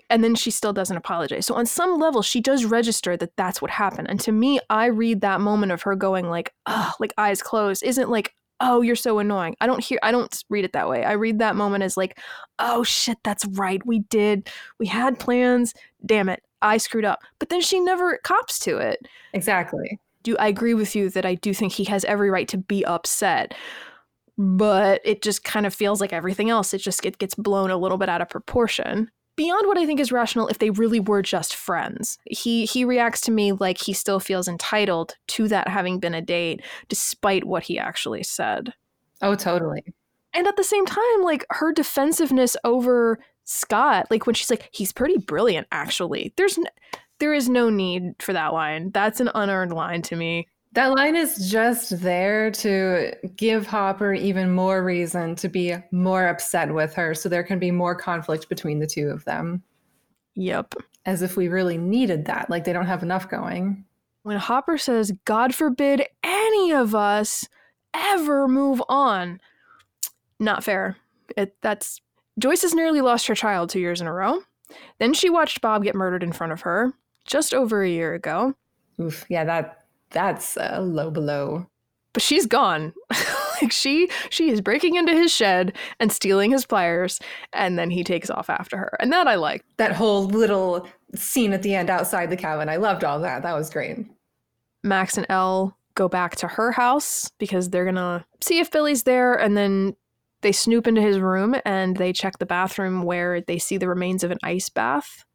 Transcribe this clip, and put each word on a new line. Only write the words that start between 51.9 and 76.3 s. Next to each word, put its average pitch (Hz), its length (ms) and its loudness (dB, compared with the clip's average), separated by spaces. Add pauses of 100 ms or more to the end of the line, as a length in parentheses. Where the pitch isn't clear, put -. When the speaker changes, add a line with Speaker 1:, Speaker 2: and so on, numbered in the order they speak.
Speaker 2:
there 196 520 0
to 185 600 0 (240)
give 220 300 0
Hopper 196 480 0
even 185 400 0
more 185 280 2
reason 175 540 -2
to 180 140 -6
be 175 240 -2 (160)
more 185 360 2
upset 170 460 -2
with 156 220 0
her, 165 200 -2
so 170 140 -6
there 175 140 0
can 180 160 -2
be 180 120 0
more 175 240 0
conflict 165 540 -4
between 151 300 -4
the 151 80 -2
two 147 240 -4
of 151 160 -8
them. 165 360 -4 (720)
Speaker 1:
Yep. 185 400 -4 (300)
Speaker 2:
As 185 160 -2
if 180 160 -4
we 180 120 0
really 180 280 0
needed 180 480 0
that. - 240 -4
Like, 170 160 -2
they 180 80 0
don't 175 140 0
have 180 160 -2
enough 185 260 -2
going. 185 560 -4 (380)
Speaker 1:
When 208 160 -4
Hopper 277 400 0
says, 226 340 0 (140)
"God 240 280 2
forbid 277 520 2 (160)
any 392 500 2
of 233 220 2
us 208 520 0 (460)
ever 294 560 2
move 269 400 2
on," 196 520 0 (1000)
not 214 240 0
fair. 190 320 -2 (400)
It, 196 240 -2
that's, - 400 -4 (380)
Joyce 277 240 2
has 339 120 2
nearly 320 280 4
lost 247 240 2
her 226 80 2
child 190 340 0
two 190 100 -4
years 175 220 -2
in 170 60 -4
a 160 60 -4
row. 214 300 0 (560)
Then 233 140 4
she 349 160 2
watched 330 320 2
Bob 214 240 2
get 208 100 0
murdered 180 280 -2
in 170 100 -4